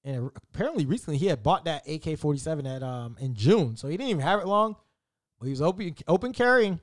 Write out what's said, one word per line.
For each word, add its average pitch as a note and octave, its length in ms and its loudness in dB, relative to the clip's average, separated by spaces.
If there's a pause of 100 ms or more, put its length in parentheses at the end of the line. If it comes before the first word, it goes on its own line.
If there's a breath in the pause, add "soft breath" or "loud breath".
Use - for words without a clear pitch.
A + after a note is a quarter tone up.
And C3 280 -4 (220)
apparently B3 320 -2
recently D3+ 320 -2
he E3 100 2
had G3+ 160 0
bought E3 220 2
that D#3 200 -4
A D#3 140 -6
K D#3 160 -4
forty-seven D3 500 -2
at, C3 160 -6
um, A#2+ 380 -8
in C3 160 -4
June. B2+ 400 4
So C3+ 120 -10
he D#3 100 -4
didn't C4 120 -4
even E3 140 0
have F#3 160 2
it F3+ 80 -4
long, G#3 280 2 (640)
but B2 80 -12
he C3+ 60 -4
was C3+ 100 -4
open, F#3 340 -2 (120)
open F#3+ 260 2
carrying. A#3 500 4